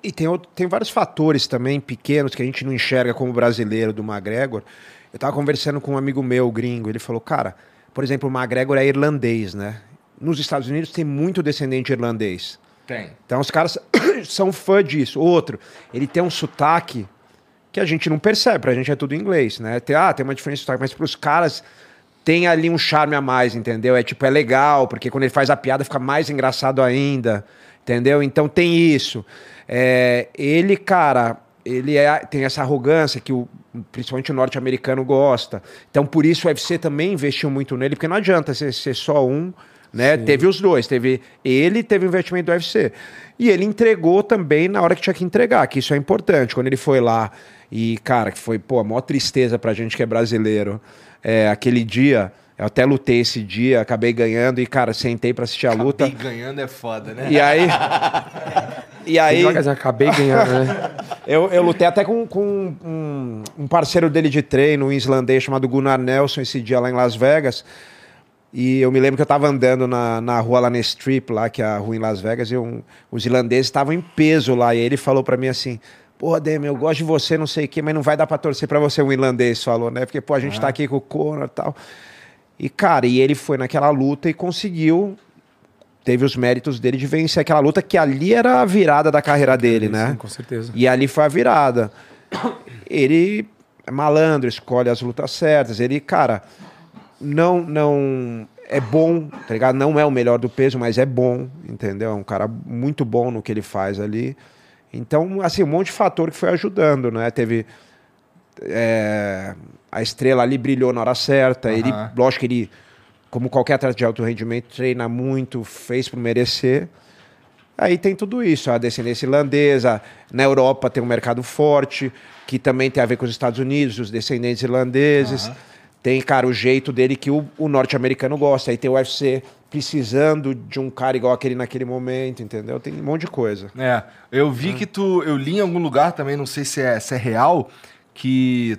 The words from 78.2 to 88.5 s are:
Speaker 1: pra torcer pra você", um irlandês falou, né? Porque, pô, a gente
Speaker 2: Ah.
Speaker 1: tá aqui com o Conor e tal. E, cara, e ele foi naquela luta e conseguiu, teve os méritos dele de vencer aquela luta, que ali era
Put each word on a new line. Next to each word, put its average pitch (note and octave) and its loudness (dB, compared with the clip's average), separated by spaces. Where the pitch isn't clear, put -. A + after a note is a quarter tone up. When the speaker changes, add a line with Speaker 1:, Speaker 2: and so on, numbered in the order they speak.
Speaker 1:
pra D#3 -2
torcer D3 -4
pra D3 2
você", D3 2
um C#3 2
irlandês B2+ 2
falou, A#2 0
né? B2 -6
Porque, C3 -6
pô, - -2
a C3+ 2
gente B2+ -4
Speaker 2:
Ah. - -4
Speaker 1:
tá C#3 0
aqui C#3 -4
com C3 -4
o C3 0
Conor D3+ -6
e - -10
tal. - -6
E, - -8
cara, D#3 2
e B2 4
ele C#3 4
foi C#3 -4
naquela C#3 2
luta C#3 0
e - -4
conseguiu, F3 0
teve B2 2
os C3 0
méritos B2 0
dele B2 0
de C3+ -6
vencer D#3+ 0
aquela D3+ 2
luta, D3+ 2
que - 0
ali D3+ 2
era A#3+ 4